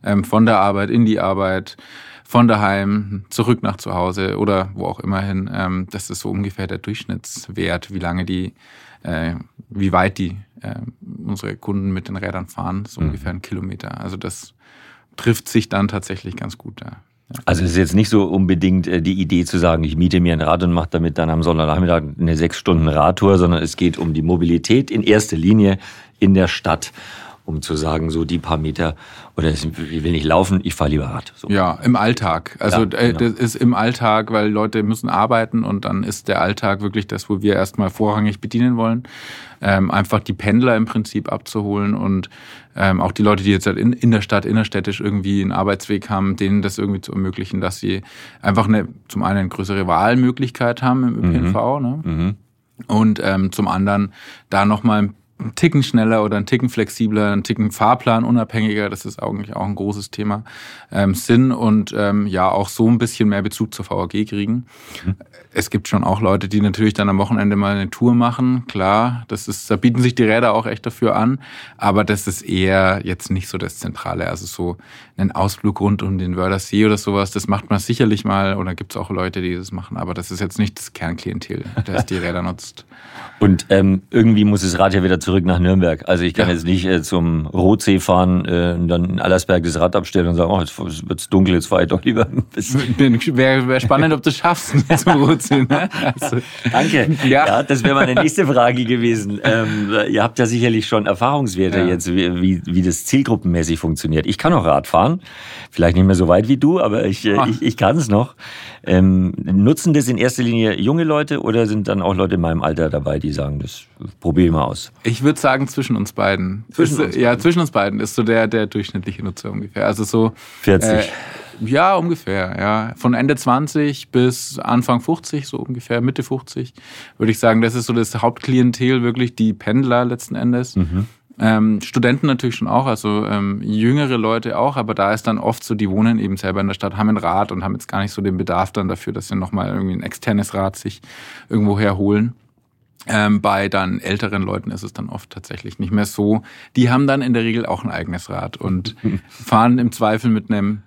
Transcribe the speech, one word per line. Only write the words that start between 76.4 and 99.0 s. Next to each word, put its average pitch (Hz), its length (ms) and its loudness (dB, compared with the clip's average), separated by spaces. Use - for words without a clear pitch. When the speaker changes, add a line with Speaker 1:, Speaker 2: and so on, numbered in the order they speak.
Speaker 1:
oder 104 100 4
sowas, 98 340 -2
das - 160 -6
macht 101 220 -2
man 104 100 0
sicherlich 110 460 0
mal 98 320 0
oder 92 180 -6
gibt's - 220 -12
auch 90 140 -8
Leute, 92 320 -4
die 90 120 -2
das 92 160 -10
machen, 92 280 -10
aber 87 160 -8
das 87 160 -10
ist 90 100 -8
jetzt 95 180 -6
nicht 104 200 -2
das - 160 -16
Kernklientel, - 720 -8
das 98 220 -2
die 92 100 -6
Räder 87 240 -4
nutzt. - 460 -10
Speaker 2:
Und, 95 300 4
ähm, 95 420 4
irgendwie 110 340 6
muss 104 180 4
das 90 160 0
Rad 95 160 4
ja 95 80 4
wieder 90 180 2
zurück 95 240 2
nach 90 140 2
Nürnberg. 87 500 2
Also 90 160 2
ich 85 80 0
kann 87 160 2
Speaker 1:
Ja. 87 60 2
Speaker 2:
jetzt 82 100 -4
nicht, 92 220 2
äh, 90 160 2
zum 82 440 0
Rotsee 92 540 4
fahren, 90 460 4
äh, 87 320 0
und 87 100 0
dann 85 160 2
in 90 160 -2
Allersberg 90 420 2
das 82 160 -2
Rad 90 160 2
abstellen 90 340 0
und 85 80 2
sagen, 85 140 2
„Oh, 95 100 2
jetzt - 180 -6
wird's 82 500 -8
dunkel, 95 240 4
jetzt 85 140 2
fahr 90 160 2
ich 80 60 2
doch 90 140 0
lieber 117 240 2
ein - 180 -4
bisschen.“ 127 500 -4
Speaker 1:
Bin, 123 260 4
wär, 131 320 4
wär 127 120 2
spannend, 147 340 2
ob 135 80 -4
du 156 80 2
schaffst - 440 -2
<laughs> 143 240 4
zum 156 240 4
Rotsee, 143 460 2
ne? 147 220 0
Also, 127 200 -2
Speaker 2:
Danke. 135 380 2
Speaker 1:
ja. 135 220 6
Speaker 2:
Ja, 113 160 2
das 135 220 0
wäre 139 100 4
meine 135 200 2
nächste 156 320 2
Frage 123 380 4
gewesen. 113 600 0